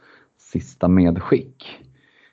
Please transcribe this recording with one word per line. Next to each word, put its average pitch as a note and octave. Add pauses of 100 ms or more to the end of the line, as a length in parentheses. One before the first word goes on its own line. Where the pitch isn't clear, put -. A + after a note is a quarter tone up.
(380)
sista -
medskick. - (540)